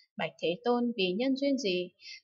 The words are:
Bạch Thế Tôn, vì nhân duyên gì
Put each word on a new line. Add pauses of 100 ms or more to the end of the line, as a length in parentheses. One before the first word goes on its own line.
(160)
Bạch (100)
Thế
Tôn,
vì
nhân
duyên
gì (360)